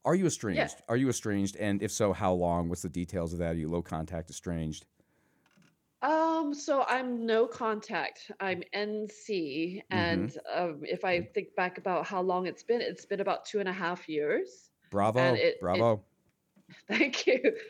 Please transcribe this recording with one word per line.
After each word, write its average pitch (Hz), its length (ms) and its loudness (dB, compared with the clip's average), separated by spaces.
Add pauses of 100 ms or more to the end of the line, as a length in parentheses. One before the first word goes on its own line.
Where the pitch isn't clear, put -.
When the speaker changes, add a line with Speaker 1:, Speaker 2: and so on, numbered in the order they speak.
Speaker 1:
are 156 100 4
you 190 100 4
estranged? - 520 0
Speaker 2:
Yeah. - 100 -20
Speaker 1:
Are 117 80 0
you 131 140 4
estranged? 101 480 0
And 101 260 0
if 104 80 -2
so, 101 220 2
how 95 200 2
long? 87 360 2
What's 87 120 -4
the 92 80 -4
details 85 440 -2
of 87 60 -4
that? 85 160 0
Are 82 40 -2
you 78 100 -2
low 85 120 0
contact, 82 480 -8
estranged? 82 560 -6 (1160)
Speaker 2:
Um, 320 520 2
so 277 340 0
I'm 247 380 -2
no 226 200 4
contact. 214 920 -4
I'm 185 240 -2 (100)
N 208 360 -4
C. 175 800 -4
Speaker 1:
Mm-hmm. 185 60 2
Speaker 2:
And, 175 400 0 (140)
um, 160 320 -2
if - 220 -4
I 180 140 2
Speaker 1:
Okay. - 140 -6
Speaker 2:
think 196 220 -4
back 180 220 0
about 175 300 -2
how 190 140 -2
long 185 260 0
it's - 160 -8
been, 233 180 0
it's 190 240 -6
been 196 140 -4
about 196 260 -2
two 208 140 -4
and 196 100 0
a 180 40 -2
half 180 360 -4
years. 156 640 -2 (180)
Speaker 1:
Bravo. 107 300 2
Speaker 2:
And 131 180 4
it, - 60 2
it - 160 2
Speaker 1:
Bravo. 98 440 2 (640)
Speaker 2:
<laughs> - 200 -20
Thank 233 400 0
you. 262 280 4 (140)